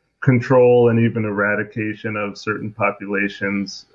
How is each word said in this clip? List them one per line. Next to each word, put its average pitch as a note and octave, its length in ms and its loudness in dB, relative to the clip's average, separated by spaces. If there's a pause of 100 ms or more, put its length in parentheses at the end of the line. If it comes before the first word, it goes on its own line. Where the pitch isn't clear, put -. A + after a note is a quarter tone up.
(220)
control B2 680 4
and A2+ 100 2
even A2+ 260 0
eradication G#2 920 -4
of G2+ 220 -6
certain G#2+ 340 -8
populations, G2+ 1200 -4